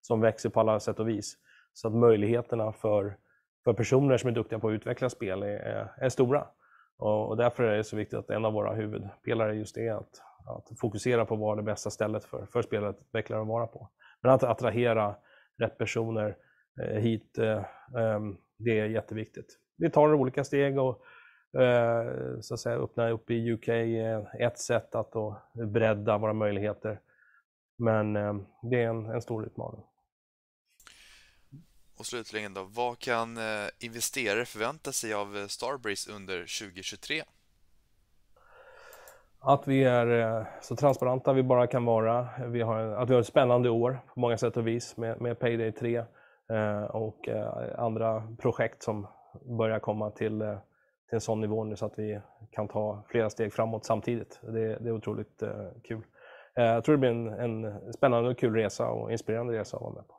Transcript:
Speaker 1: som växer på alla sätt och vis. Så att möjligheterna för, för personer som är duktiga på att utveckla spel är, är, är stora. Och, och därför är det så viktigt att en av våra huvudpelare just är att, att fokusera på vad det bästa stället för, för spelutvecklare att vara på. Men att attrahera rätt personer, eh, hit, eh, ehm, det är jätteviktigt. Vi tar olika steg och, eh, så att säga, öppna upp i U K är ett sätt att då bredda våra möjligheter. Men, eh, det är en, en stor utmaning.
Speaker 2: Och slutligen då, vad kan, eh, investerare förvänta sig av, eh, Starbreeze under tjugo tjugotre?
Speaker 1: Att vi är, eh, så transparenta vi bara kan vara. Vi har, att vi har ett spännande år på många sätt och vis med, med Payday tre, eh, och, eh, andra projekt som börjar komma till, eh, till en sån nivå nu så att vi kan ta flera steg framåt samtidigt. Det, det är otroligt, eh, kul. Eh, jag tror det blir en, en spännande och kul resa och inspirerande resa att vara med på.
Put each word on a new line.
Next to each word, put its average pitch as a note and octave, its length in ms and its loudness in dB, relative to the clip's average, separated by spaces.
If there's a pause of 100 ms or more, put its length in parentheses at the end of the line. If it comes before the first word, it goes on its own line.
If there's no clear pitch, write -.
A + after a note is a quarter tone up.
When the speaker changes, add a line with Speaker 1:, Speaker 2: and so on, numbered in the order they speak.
Speaker 1:
som A2 200 2
växer A2 280 2
på A2+ 100 2
alla A2 200 4
sätt G#2 200 -4
och A2+ 100 0
vis. G#2 280 -6 (360)
Så - 140 -6
att A2 80 0
möjligheterna A2+ 800 4
för, G#2 440 0 (460)
för A#2+ 100 4
personer C3 440 4
som B2 120 0
är A#2 40 -2
duktiga A2+ 260 -2
på A2 100 0
att G#2+ 40 0
utveckla A#2+ 360 -2
spel G2 340 -4
är, G2+ 40 -4
är, A2 500 -6
är C3 120 0
stora. C3 380 2 (500)
Och, G#2+ 320 0
och A2 80 -2
därför A#2+ 260 2
är G#2+ 140 4
det G#2+ 60 0
så G#2+ 120 -8
viktigt G#2+ 240 -4
att - 100 -12
en G#2+ 160 0
av A2 80 2
våra G#2 200 0
huvudpelare G#2+ 800 -2
just G#2+ 220 -8
är A2+ 160 -2
att, - 280 -10 (240)
att - 340 -14
fokusera A#2 460 0
på A2+ 100 -2
vad G#2+ 220 0
det G#2+ 60 -4
bästa G#2 260 -4
stället G#2+ 360 -2
för, - 200 -10
för A#2+ 160 -2
spelutvecklare G#2+ 800 -4
att G#2+ 60 -4
vara A2+ 200 -2
på. - 220 -18 (320)
Men B2+ 100 8
att C3 120 8
attrahera A2+ 720 2 (420)
rätt A2+ 200 -2
personer, A2+ 600 -2 (440)
eh, - 160 -2
hit, A2+ 400 0
eh, A2 260 0 (340)
ehm, G#2+ 400 -2 (200)
det A2 220 2
är G#2+ 60 0
jätteviktigt. G#2+ 720 -8 (180)
Vi E3 120 0
tar D3+ 240 8
olika C3+ 300 2
steg C#3 360 0
och, C3 220 0 (600)
eh, A#2+ 800 2
så - 120 -10
att A#2 60 -6
säga, A#2+ 160 -2
öppna A#2 340 0
upp A2+ 220 -4
i A#2 160 0
U A2+ 180 0
K A#2+ 60 0
är A2+ 680 0
ett A#2+ 180 0
sätt - 360 0
att A2 160 -4
då G#2+ 300 -6 (120)
bredda A2 640 2
våra G#2+ 160 2
möjligheter. G#2 680 -2 (800)
Men, A2 380 2
eh, G#2 200 -2 (360)
det B2 120 2
är A2+ 60 0
en, A2+ 160 -4
en A2+ 160 -4
stor A2 240 -6
utmaning. - 380 -12 (2250)
Speaker 2:
Och A2+ 60 -14
slutligen G#2+ 480 -8
då, F#2+ 100 -8
vad A#2 360 -6
kan, A#2 380 -2
eh, A2 320 -4 (100)
investerare A#2 680 -2
förvänta B2+ 460 -6
sig A2 220 -4
av, G2+ 240 -4
eh, G2+ 100 -8
Starbreeze A#2 640 -6
under F#2+ 340 -8
tjugo F#2 380 -10
tjugotre? D3 400 -8 (2250)
Speaker 1:
Att C3+ 280 2
vi C3+ 160 4
är, A#2 560 4
eh, A2 60 -6 (160)
så - 140 -8
transparenta C3 580 2
vi C3 100 6
bara B2 240 6
kan A#2+ 180 0
vara. A#2 440 2 (180)
Vi A#2+ 140 -2
har, A2 180 0
att A2+ 300 -2
vi C3 40 6
har B2 80 8
ett A2+ 60 0
spännande B2 420 6
år A#2+ 300 2 (140)
på B2 60 -8
många A#2+ 180 4
sätt A#2 200 0
och A2+ 100 0
vis A#2 300 -4
med, A#2 240 -4
med A#2 180 -4
Payday A#2 320 0
tre, A#2 260 -2 (520)
eh, G#2+ 340 0
och, A2 440 -6
eh, A2+ 520 -6
andra A2 600 -2
projekt - 440 -2
som G#2 240 -4 (500)
börjar A2 220 0
komma G#2+ 320 -4
till, G#2+ 300 -4
eh, G#2 160 -4 (520)
till A#2 60 -4
en G#2+ 60 0
sån A2 200 -2
nivå A2 220 -2
nu G#2+ 120 -6
så A2+ 100 -6
att G#2+ 140 -10
vi G#2+ 220 -6 (300)
kan G#2+ 160 -4
ta G#2+ 420 -4
flera A2 200 2
steg G#2 240 -4
framåt A2+ 320 -2
samtidigt. A2+ 560 -2
Det, A2+ 360 -4
det A#2 120 -6
är - 20 0
otroligt, G#2+ 500 -6
eh, G#2 280 -8 (140)
kul. A2 180 -10 (560)
Eh, A#2+ 80 4
jag A2+ 180 2
tror D3+ 120 6
det C#3+ 40 4
blir C3 100 4
en, A2+ 560 -4
en G#2 280 -10
spännande B2 360 4
och A#2+ 100 -4
kul A#2 140 2
resa A2+ 340 0
och A2+ 240 -4
inspirerande A#2 420 -4
resa A2 240 -6
att - 60 -10
vara - 100 -10
med - 140 -18
på. - 120 -20